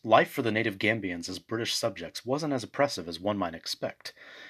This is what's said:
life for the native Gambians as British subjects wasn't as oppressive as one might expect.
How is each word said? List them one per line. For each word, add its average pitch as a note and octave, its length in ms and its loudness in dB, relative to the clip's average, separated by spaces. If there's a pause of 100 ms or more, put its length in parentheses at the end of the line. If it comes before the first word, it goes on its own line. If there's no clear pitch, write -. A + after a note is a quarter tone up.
life B2 260 8
for - 120 -2
the A#2 80 2
native G#2+ 260 0
Gambians F#2+ 540 0
as F#2 80 -6
British A2+ 360 -4
subjects - 520 -4
wasn't D3 260 0
as B2+ 100 -2
oppressive A#2+ 460 0
as E2 100 -6
one G2+ 200 0
might E2+ 160 -2
expect. - 580 -8 (380)